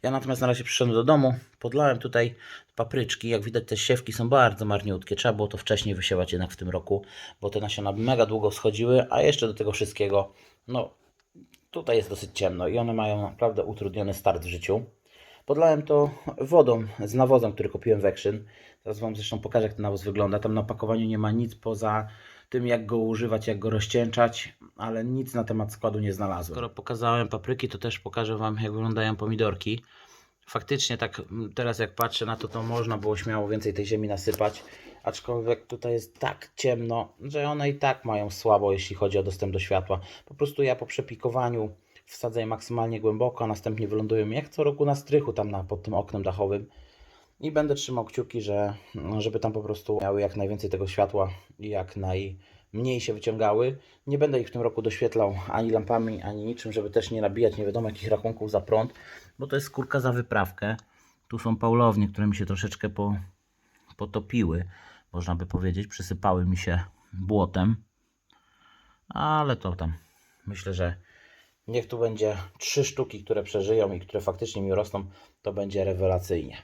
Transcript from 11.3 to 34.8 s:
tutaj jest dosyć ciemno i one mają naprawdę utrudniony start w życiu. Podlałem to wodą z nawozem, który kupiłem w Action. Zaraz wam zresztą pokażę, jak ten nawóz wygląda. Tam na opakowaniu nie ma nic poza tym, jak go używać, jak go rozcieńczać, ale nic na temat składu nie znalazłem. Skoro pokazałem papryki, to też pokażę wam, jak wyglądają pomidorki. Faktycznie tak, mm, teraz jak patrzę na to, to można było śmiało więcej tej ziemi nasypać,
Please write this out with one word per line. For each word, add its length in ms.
tutaj 260
jest 120
dosyć 240
ciemno 340
i 100
one 160
mają 280
naprawdę 420
utrudniony 500
start 300
w 40
życiu. 380
Podlałem 360
to 280
wodą 440
z 140
nawozem, 400
który 160
kupiłem 320
w 40
Action. 400
Zaraz 160
wam 160
zresztą 240
pokażę, 240
jak 100
ten 100
nawóz 200
wygląda. 360
Tam 140
na 80
opakowaniu 460
nie 100
ma 140
nic 240
poza 520
tym, 180
jak 180
go 120
używać, 500
jak 120
go 100
rozcieńczać, 880
ale 280
nic 280
na 100
temat 300
składu 260
nie 140
znalazłem. 420
Skoro 140
pokazałem 580
papryki, 420
to 80
też 220
pokażę 380
wam, 260
jak 80
wyglądają 440
pomidorki. 680
Faktycznie 500
tak, 240
mm, 220
teraz 260
jak 160
patrzę 300
na 100
to, 120
to 160
można 340
było 200
śmiało 300
więcej 260
tej 120
ziemi 220
nasypać, 560